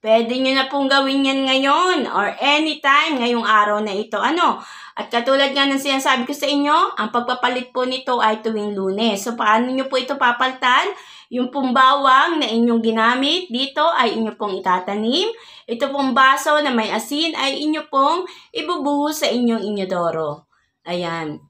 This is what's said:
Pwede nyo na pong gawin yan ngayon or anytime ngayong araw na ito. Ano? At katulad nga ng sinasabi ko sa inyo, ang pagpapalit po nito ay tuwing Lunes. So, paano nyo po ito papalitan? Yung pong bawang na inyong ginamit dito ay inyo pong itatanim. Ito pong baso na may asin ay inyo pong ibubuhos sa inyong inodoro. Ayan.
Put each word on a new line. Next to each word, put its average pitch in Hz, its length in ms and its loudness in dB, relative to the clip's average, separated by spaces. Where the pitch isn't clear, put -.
Pwede 226 360 4
nyo 262 160 2
na 269 160 0
pong 277 160 0
gawin 269 400 2
yan 269 240 0
ngayon 277 560 2
or 202 320 -2
anytime 294 800 2
ngayong 240 240 0
araw 208 400 2
na 208 80 -4
ito. 208 240 -6
Ano? 277 480 0
At 208 140 -10
katulad 269 400 2
nga 277 180 0
ng 269 140 0
sinasabi 269 420 0
ko 285 80 -6
sa 285 160 -4
inyo, 294 480 2
ang 220 140 -4
pagpapalit 247 640 -2
po 254 100 -2
nito 254 380 -2
ay 214 160 2
tuwing 208 340 -4
Lunes. 196 480 -2
So, 233 140 -6
paano 233 340 2
nyo 262 220 -4
po 262 100 0
ito 269 140 -4
papalitan? 262 760 0
Yung 247 240 -4
pong 262 240 -2
bawang 277 640 4
na 269 80 -2
inyong 233 340 2
ginamit 254 680 0
dito 269 320 -4
ay 262 320 2
inyo 220 240 -4
pong 190 240 -6
itatanim. 214 640 -2
Ito 240 240 -4
pong 269 240 -2
baso 285 480 4
na 285 80 0
may 214 240 -2
asin 294 400 -4
ay 277 320 -4
inyo 302 240 -4
pong 311 400 2
ibubuhos 294 680 -2
sa 277 80 0
inyong 226 460 0
inodoro. 170 720 -4
Ayan. 165 640 -6